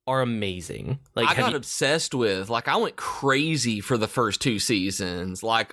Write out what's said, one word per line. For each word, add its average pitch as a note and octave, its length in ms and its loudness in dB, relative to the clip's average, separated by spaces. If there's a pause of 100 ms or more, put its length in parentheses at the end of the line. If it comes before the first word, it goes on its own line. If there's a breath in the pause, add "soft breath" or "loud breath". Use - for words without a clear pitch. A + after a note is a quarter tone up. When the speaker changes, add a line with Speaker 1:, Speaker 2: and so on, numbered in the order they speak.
Speaker 1:
are C3 140 0
amazing. G#2 760 -4 (160)
Like, A#2 120 2
Speaker 2:
I D#3+ 100 4
Speaker 1:
have - 20 2
Speaker 2:
got B3+ 140 2
Speaker 1:
you D3+ 60 -2
Speaker 2:
obsessed D3 580 0
with, G2 340 2
like, A#2 180 -2
I D#3 100 2
went A3 180 0
crazy C3+ 840 0
for B2 160 0
the A2 120 2
first A2 340 0
two A#2 160 2
seasons, F#2 840 -2
like, A2+ 300 0